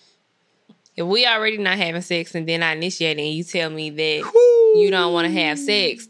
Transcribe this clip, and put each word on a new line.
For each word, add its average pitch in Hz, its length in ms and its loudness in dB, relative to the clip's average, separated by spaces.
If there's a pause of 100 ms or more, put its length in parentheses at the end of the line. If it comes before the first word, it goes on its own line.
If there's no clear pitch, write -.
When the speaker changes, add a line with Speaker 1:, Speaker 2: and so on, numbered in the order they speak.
(960)
Speaker 1:
if 170 120 -8
we 233 180 2
already 220 320 0
not 190 220 -2
having 175 240 -4
sex 170 320 -6
and 160 120 -6
then 165 140 -2
I 160 120 0
initiate 160 440 -4
it 147 60 -6
and 151 100 -6
you 170 100 -6
tell 165 280 -4
me 156 180 -8
that 156 420 -4
Speaker 2:
Woo! 466 500 6
Speaker 1:
you 392 100 4
don't 175 200 0
wanna 170 200 0
have 156 260 -2
sex, 190 520 -2